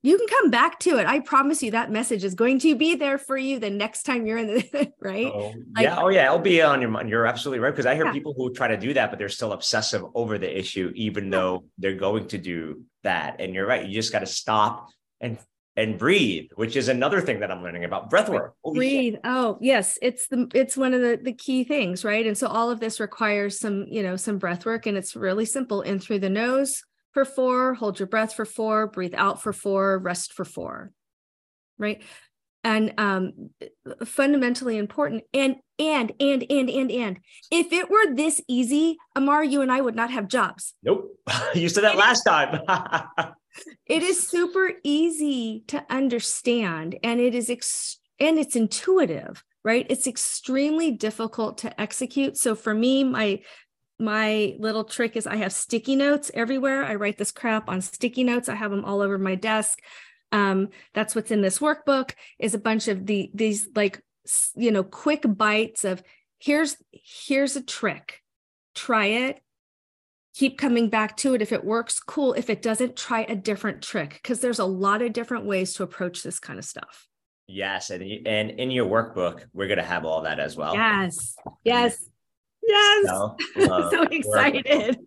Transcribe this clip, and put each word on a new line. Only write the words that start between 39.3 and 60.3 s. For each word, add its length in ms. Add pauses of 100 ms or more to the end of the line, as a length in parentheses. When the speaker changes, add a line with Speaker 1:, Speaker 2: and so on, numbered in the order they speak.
Speaker 1:
you 200
and 80
I 100
would 140
not 160
have 160
jobs. 560
Speaker 2:
Nope. 340 (100)
<laughs> 280
You 140
said 160
that 100
Speaker 1:
It 20
Speaker 2:
last 260
time. 440
<laughs> 680 (540)
Speaker 1:
It 160
is 240
super 460 (100)
easy 840
to 200
understand, 1120
and 160
it 140
is 160
ex-, 480 (220)
and 180
it's 180
intuitive, 880 (200)
right? 260
It's 160
extremely 840
difficult 680
to 220
execute. 560
So 160
for 220
me, 280
my, 380 (560)
my 600
little 240
trick 320
is 100
I 120
have 160
sticky 420
notes 400
everywhere. 500
I 100
write 220
this 140
crap 360
on 140
sticky 440
notes. 220
I 60
have 180
'em 140
all 160
over 160
my 160
desk. 460 (520)